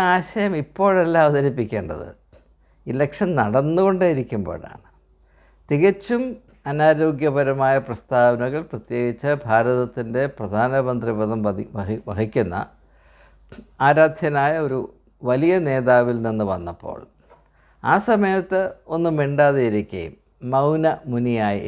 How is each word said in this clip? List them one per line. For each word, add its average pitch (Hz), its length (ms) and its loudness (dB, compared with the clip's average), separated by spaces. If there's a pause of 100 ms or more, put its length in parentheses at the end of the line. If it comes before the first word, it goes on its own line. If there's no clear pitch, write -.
(140)
ആശയം 196 420 -2
ഇപ്പോഴല്ല 175 640 0
അവതരിപ്പിക്കേണ്ടത്, 139 920 0 (800)
ഇലക്ഷൻ 143 480 -2
നടന്നുകൊണ്ടേയിരിക്കുമ്പോഴാണ്. 139 1500 0 (840)
തികച്ചും 196 540 2 (440)
അനാരോഗ്യപരമായ 143 1120 2
പ്രസ്താവനകൾ, 123 840 0
പ്രത്യേകിച്ച് 120 680 -4 (140)
ഭാരതത്തിൻ്റെ 120 840 0
പ്രധാനമന്ത്രി 120 840 -2
പദം 107 300 -2
വധി-, 104 240 -4 (100)
വഹി-, 104 320 -6
വഹിക്കുന്ന 104 460 -2 (1300)
ആരാധ്യനായ 147 800 2
ഒരു 131 200 -2 (440)
വലിയ 135 360 2
നേതാവിൽ 123 640 2
നിന്ന് 110 220 -2
വന്നപ്പോൾ 87 540 -8 (840)
ആ 135 160 2
സമയത്ത് 190 600 0 (280)
ഒന്നും 165 280 -2
മിണ്ടാതെ 143 540 2
ഇരിക്കുകയും 92 440 -6 (380)
മൗന 156 340 2 (200)
മുനിയായി 117 600 -2